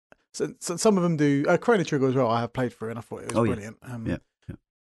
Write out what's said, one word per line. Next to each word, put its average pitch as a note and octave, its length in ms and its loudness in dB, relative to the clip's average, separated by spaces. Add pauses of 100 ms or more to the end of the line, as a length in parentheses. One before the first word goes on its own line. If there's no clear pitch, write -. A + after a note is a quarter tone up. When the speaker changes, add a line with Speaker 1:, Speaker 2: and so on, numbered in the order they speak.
(340)
Speaker 1:
so, - 260 -6
so E3+ 160 -6
some G#3 200 4
of F3+ 60 2
them E3+ 140 2
do, C#3+ 320 4
uh, F3 80 4
Chrono F#3+ 280 2
Trigger C3+ 240 0
as B2+ 60 0
well, B2+ 160 2
I A#2 100 2
have A#2 120 -6
played B2+ 200 -2
through A2 180 -10
and A#2 80 -10
I A2+ 40 -12
thought G#2 200 -14
it - 80 -12
was - 60 -2
Speaker 2:
Oh, A#2 80 2
yeah. G2 100 0
Speaker 1:
brilliant. G#2+ 280 -12
Um, A#2+ 240 -12
Speaker 2:
Yeah, F2 100 -4 (320)
yeah. - 80 -12 (260)